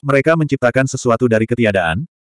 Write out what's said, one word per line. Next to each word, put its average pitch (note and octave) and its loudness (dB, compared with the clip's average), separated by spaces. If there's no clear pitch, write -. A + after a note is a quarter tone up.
Mereka C#3 2
menciptakan C3+ 0
sesuatu A#2+ 0
dari A2 2
ketiadaan, G2 -2